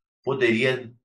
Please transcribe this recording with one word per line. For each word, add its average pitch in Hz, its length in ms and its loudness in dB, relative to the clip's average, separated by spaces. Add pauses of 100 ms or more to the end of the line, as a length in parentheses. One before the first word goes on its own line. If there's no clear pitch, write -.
(240)
poderia 120 680 0 (120)